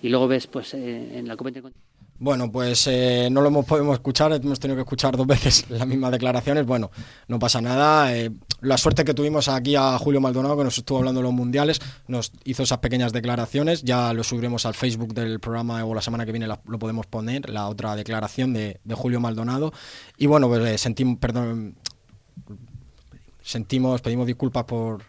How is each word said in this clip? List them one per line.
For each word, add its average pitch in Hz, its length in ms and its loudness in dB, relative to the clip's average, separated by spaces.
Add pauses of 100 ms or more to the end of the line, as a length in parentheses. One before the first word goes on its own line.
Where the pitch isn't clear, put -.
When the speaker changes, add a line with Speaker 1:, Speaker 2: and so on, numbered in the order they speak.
Speaker 1:
y 120 80 -2
luego 127 180 4
ves, 127 200 0
pues, - 260 -10
eh, 120 440 -8
en 120 80 -8
la 113 80 -8
Copa 127 140 -8
Intercontinental. 131 400 -6 (300)
Speaker 2:
Bueno, 123 340 0
pues, 123 360 0
eh, 123 440 4
no 135 80 4
lo 143 80 6
hemos 143 160 4
podido 147 300 2
escuchar, 139 400 2
hemos 139 260 -2
tenido 135 160 -2
que 131 60 -2
escuchar 131 340 0
dos 131 100 2
veces 131 400 4
<laughs> - 40 -14
las 120 160 -2
mismas 131 260 0
declaraciones. 127 540 0
Bueno, 117 240 0 (360)
no 120 120 -2
pasa 117 240 0
nada. 139 520 4
Eh, 117 160 -2 (300)
la 131 160 2
suerte 156 300 2
que 151 80 2
tuvimos 147 340 0
aquí 135 280 2
a 135 200 4
Julio 139 240 2
Maldonado, 135 380 0
que 143 60 2
nos 123 120 0
estuvo 135 220 -2
hablando 127 220 2
de 127 40 0
los 123 80 0
mundiales, 131 480 0 (260)
nos 123 260 -4 (120)
hizo 131 200 -2
esas 123 160 0
pequeñas 123 340 0
declaraciones. 123 680 0
Ya 123 300 2
lo 117 120 -2
subiremos 120 420 -2
al 113 80 -2
Facebook 113 400 -4
del 113 260 -4
programa 117 460 -4
o 110 80 -2
la 107 80 -2
semana 117 240 -4
que 110 60 -6
viene 113 140 -4
la, 107 200 -6
lo 107 120 -6
podemos 113 280 -4
poner, 117 420 -6
la 104 180 -4
otra 104 300 -6
declaración 110 560 -4
de, 107 320 -4
de 110 100 -6
Julio 120 260 0
Maldonado. 120 520 -2 (460)
Y 143 80 2
bueno, 143 220 6
pues, 120 120 4
eh, 113 160 2
sentim-, 123 420 0
perdón, 117 580 -4 (1700)
sentimos, 127 600 0
pedimos 120 240 0
disculpas 123 380 -2
por 113 440 -4